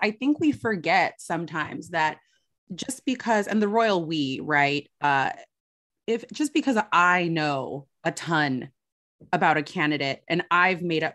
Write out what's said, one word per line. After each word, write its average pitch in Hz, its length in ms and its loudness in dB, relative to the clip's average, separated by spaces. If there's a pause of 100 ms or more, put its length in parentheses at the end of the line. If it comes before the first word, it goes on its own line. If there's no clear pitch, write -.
I 208 120 0
think 285 280 0
we 302 120 4
forget 175 680 0
sometimes 160 720 -6
that 156 280 -2 (560)
just - 300 -10
because, 226 420 0
and 214 140 0
the 208 80 2
royal 208 380 2
we, 147 340 -2
right? 143 500 0 (100)
Uh, 139 300 2 (760)
if, 226 260 -2
just 294 220 -4
because 269 240 2 (120)
I 175 380 4
know 147 580 -2 (160)
a 165 80 -2
ton 147 600 -2 (640)
about 160 260 4
a 151 40 0
candidate 147 640 -2
and 165 240 0
I've 180 320 2
made 165 220 -2
up 156 100 -6